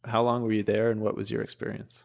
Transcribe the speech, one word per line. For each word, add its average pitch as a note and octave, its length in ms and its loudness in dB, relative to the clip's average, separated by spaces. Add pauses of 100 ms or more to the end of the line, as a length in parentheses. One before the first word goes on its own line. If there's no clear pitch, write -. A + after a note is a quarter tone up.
How A#2 180 2
long A#2+ 200 2
were A2 100 0
you G#2 100 2
there, G#2+ 280 4
and A2 100 -2
what G#2+ 140 0
was G#2 160 -6
your A2 100 -2
experience? - 640 -10